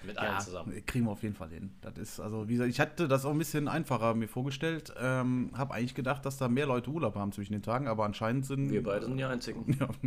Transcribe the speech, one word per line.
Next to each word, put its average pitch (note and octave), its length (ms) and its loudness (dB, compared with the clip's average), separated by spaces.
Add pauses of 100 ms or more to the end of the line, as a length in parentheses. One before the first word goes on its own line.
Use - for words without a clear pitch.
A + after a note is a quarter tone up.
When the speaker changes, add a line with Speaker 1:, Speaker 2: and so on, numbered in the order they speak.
Speaker 1:
mit G2+ 100 -6
allen G#2+ 180 0
Speaker 2:
Ja, G2 40 0
Speaker 1:
zusammen. F2+ 460 -6
Speaker 2:
kriegen A#2+ 180 2
wir A2+ 80 2
auf G2+ 100 -8
jeden G#2 140 -4
Fall E2 140 -10
hin. E2 320 -10
Das - 160 -12
ist, - 240 -10
also, G#2+ 260 -4
wie A#2 60 0
gesagt, B2 160 4
ich B2 100 0
hatte D#3 300 2
das C3+ 160 6
auch D3 60 2
ein D3 60 2
bisschen D3+ 300 0
einfacher A#2 460 2
mir A2+ 160 2
vorgestellt. C#3+ 680 -2
Ähm, B2+ 560 2
hab C3+ 180 -2
eigentlich B2 240 -2
gedacht, C#3 300 -2
dass C3+ 120 -4
da C3 100 2
mehr B2+ 180 4
Leute B2 240 2
Urlaub C#3 260 0
haben G2+ 180 -2
zwischen G2+ 180 -4
den G#2 100 -2
Tagen, B2 280 0
aber A2 160 2
anscheinend A2+ 400 2
sind C#3 260 0
Speaker 1:
Wir G#2 100 4
beide G#2+ 260 0
sind C3 100 0
die C3+ 80 0
Einzigen. A#2+ 400 -4
Speaker 2:
<laughs> - 160 4
Ja, C3 80 0 (180)